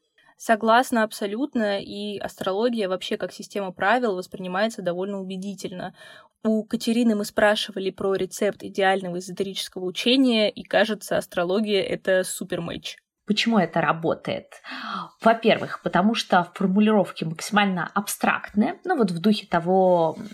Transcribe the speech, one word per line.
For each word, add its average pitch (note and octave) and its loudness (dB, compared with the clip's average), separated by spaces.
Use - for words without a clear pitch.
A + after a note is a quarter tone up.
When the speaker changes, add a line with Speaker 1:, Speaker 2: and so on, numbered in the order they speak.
Speaker 1:
Согласна A3+ 2
абсолютно, G#3+ -2
и G3+ -8
астрология G#3 -2
вообще F#3 -4
как F#3 -8
система G3 -8
правил A3 0
воспринимается F#3 -4
довольно F#3+ -4
убедительно. F#3 -10
У A3 2
Катерины A3+ 0
мы G#3 -4
спрашивали G#3 0
про G3 -2
рецепт F#3+ -2
идеального F#3+ 0
эзотерического F#3+ -8
учения, A#3 2
и, - -12
кажется, G3+ 0
астрология — F#3+ 0
это F#3 2
супермэч. - -8
Speaker 2:
Почему G#3+ 2
это E3 0
работает? - -4
Во-первых, A3+ 2
потому F#3+ 2
что F3 2
формулировки G3 2
максимально F#3 -2
абстрактные. G#3+ -2
Ну F4+ 0
вот G#3 2
в E3+ -6
духе G#3 2
того, F3 4